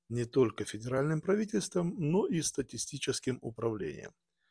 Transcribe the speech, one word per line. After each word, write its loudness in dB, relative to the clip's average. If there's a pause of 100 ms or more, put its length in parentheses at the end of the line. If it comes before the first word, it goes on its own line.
не -2
только 4
федеральным -2
правительством, 0
но 2
и 2
статистическим -2
управлением. -4 (380)